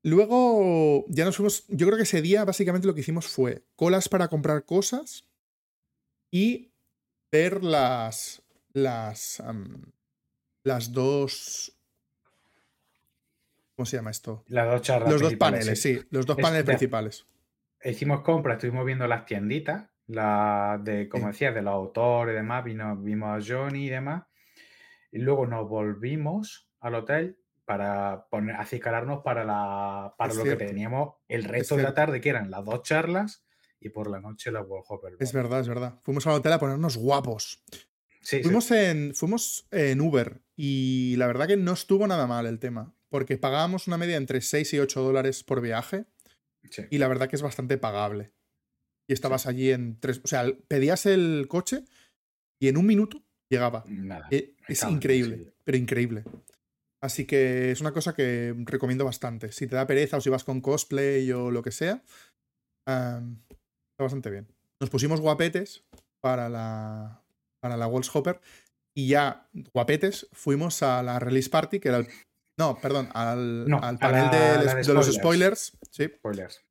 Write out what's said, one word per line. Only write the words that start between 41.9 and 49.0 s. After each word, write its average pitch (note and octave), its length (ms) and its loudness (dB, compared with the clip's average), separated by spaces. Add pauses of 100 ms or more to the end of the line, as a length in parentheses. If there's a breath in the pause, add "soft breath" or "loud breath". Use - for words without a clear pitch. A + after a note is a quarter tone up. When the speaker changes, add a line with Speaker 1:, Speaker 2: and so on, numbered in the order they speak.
Speaker 1:
nada E3+ 200 2
mal A#2+ 200 -2
el A2+ 120 -4
tema, A#2 360 -8 (140)
porque C3 300 -2
pagábamos D#3+ 480 0
una F3 100 -2
media F3 200 -2
entre C3 240 -2
seis D3 340 -2
y D3 60 2
ocho C3+ 220 0
dólares C3 400 0
por B2+ 180 -2
viaje A#2+ 440 -4 (680 soft breath)
Speaker 2:
Sí. - 200 -14
Speaker 1:
y C#3+ 80 0
la C3+ 100 4
verdad B2+ 200 0
que D3+ 80 -4
es C#3 60 -4
bastante C3+ 360 -2
pagable. G#2 540 -4 (760)